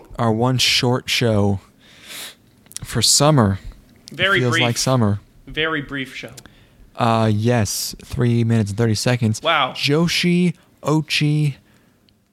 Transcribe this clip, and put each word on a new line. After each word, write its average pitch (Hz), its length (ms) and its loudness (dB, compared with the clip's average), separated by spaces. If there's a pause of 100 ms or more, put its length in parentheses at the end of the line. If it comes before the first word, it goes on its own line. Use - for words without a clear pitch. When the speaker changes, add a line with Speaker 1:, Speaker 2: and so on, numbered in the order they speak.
(180)
Speaker 1:
our 117 140 0
one 120 260 0
short - 520 0
show 101 500 2 (1200)
for - 180 -4
summer. 123 580 4 (520)
Speaker 2:
Very 190 280 0
Speaker 1:
Feels 123 140 2
Speaker 2:
brief. 165 100 0
Speaker 1:
like 120 140 0
summer. 110 420 0 (280)
Speaker 2:
Very 156 340 -4
brief 131 340 -10
show. 113 160 -14 (640)
Speaker 1:
Uh, 113 380 2
yes, 110 600 0 (100)
three 120 420 0
minutes 113 260 2
and 98 60 -6
thirty 113 180 2
seconds. 117 460 0
Speaker 2:
Wow. 147 320 0
Speaker 1:
Joshi 175 840 0 (260)
Ochi 151 720 0 (760)